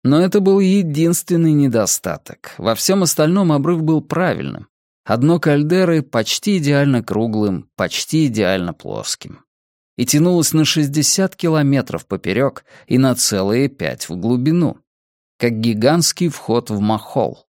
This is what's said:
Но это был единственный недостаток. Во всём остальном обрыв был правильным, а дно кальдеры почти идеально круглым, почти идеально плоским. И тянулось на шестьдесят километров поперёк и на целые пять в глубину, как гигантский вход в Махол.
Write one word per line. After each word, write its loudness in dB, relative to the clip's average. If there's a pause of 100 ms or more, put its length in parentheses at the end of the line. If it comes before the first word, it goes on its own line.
Но 4
это 2
был 4
единственный 2
недостаток. -2
Во -2
всём 0
остальном 2
обрыв 0
был 2
правильным, -4 (360)
а 0
дно 2
кальдеры 2
почти -2
идеально 2
круглым, -2
почти -2
идеально -2
плоским. -12 (520)
И -2
тянулось 2
на 4
шестьдесят 0
километров 0
поперёк -2 (220)
и 0
на 4
целые 0
пять -8
в -8
глубину, 0 (580)
как -2
гигантский 0
вход -4
в -4
Махол. -2